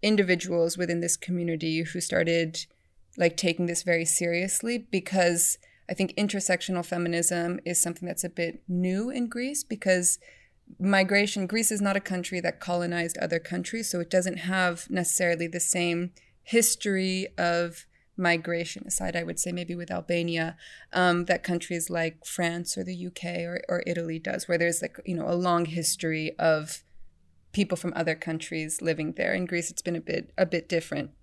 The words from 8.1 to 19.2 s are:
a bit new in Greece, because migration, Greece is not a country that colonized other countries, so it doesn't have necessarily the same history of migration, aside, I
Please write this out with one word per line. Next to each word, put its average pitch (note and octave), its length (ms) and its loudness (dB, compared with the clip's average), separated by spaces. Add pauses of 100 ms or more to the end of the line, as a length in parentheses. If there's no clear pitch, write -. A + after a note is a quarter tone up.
a F3+ 60 -4
bit E3+ 400 -4
new F#3 400 0
in B3 200 -2
Greece, B3+ 360 -4
because F#3 540 2 (600)
migration, G3 680 4
Greece A3 240 2
is G#3 80 -2
not G3 160 2
a G3 40 2
country F3+ 400 -4
that E3+ 200 -2
colonized F3 580 -2
other E3 220 0
countries, F3+ 500 -4
so F3+ 80 0
it E3+ 100 -2
doesn't F3+ 280 2
have F3+ 520 0
necessarily E3+ 600 2
the F3 100 -6
same F3 540 0 (320)
history F#3+ 840 2 (100)
of E3+ 500 0 (300)
migration, E3+ 680 0
aside, F#3 300 -2
I E3+ 80 -2